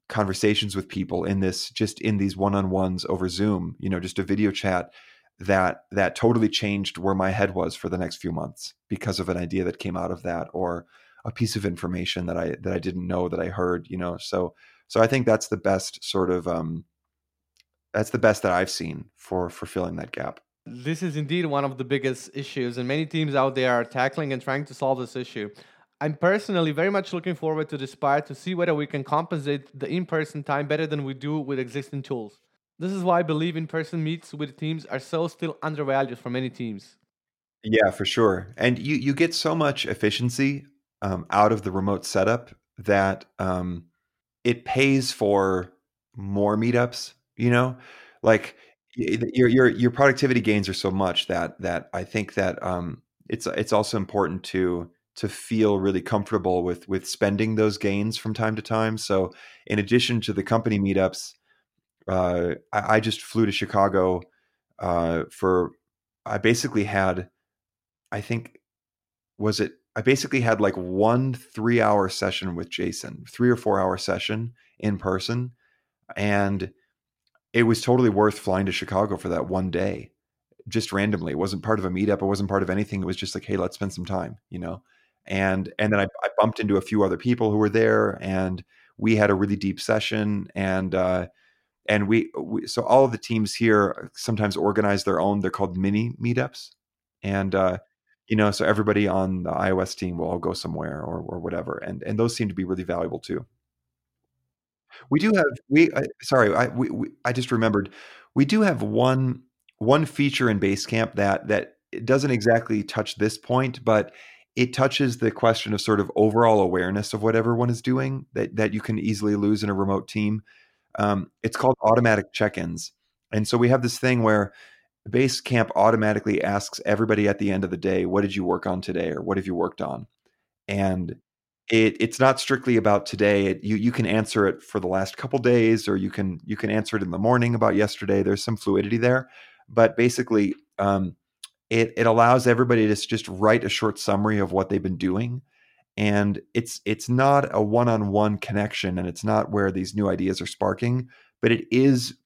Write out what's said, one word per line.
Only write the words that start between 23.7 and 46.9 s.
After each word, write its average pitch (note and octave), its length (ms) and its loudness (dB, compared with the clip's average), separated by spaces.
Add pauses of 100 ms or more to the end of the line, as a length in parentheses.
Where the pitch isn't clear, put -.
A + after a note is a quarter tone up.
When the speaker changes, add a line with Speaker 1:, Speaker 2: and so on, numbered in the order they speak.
Speaker 2:
are A#2+ 100 2
tackling C3+ 480 -2
and B2+ 100 -4
trying C#3 240 -4
to C#3 80 -18
solve C3 260 -2
this B2 160 -10
issue. A#2+ 340 -8 (500)
I'm D3+ 160 -4
personally F3+ 560 0
very D#3+ 180 0
much G3 220 -2
looking F3 240 -6
forward D#3 340 -4
to D3+ 80 -8
this C3+ 180 -10
part D3 320 0
to C#3 80 -14
see F#3 200 -8
whether E3+ 200 0
we D3 120 -4
can C#3 160 -6
compensate D3 720 -4
the C3+ 120 -6
in-person D#3 540 -4
time D3 240 -2
better D#3 180 -2
than D3 180 -4
we C3+ 120 -8
do D3 240 -6
with C3+ 200 -4
existing C3 440 -8
tools. A2+ 360 -8 (400)
This F3+ 120 -4
is G3 120 -4
why F3+ 160 4
I F3 40 2
believe D#3 320 -2
in-person D#3+ 480 -6
meets E3 300 -6
with D3 240 -10
teams D#3 280 -6
are C3+ 140 -8
so E3 280 -4
still D#3+ 340 -8
undervalued C3+ 560 -2
for - 120 -10
many B2+ 200 -4
teams. A2 480 -10 (640)
Speaker 1:
Yeah, A2 280 4
for - 120 -6
sure. F#2+ 540 2
And B2 220 2
you, D3 160 -2
you C#3 180 0
get E3 200 0
so D#3+ 220 -2
much D3 300 -2
efficiency, B2 800 -2 (360)
um, F#2 280 -4
out G#2 220 6
of G#2+ 100 2
the F#2+ 100 -4
remote F#2+ 340 -2
setup A2 500 0 (220)
that, G2 480 2 (140)
um, F2+ 460 -4 (580)
it A#2+ 220 -2
pays C3+ 460 2
for F#2+ 600 0 (440)
more G2+ 420 0
meetups, A#2+ 560 0 (240)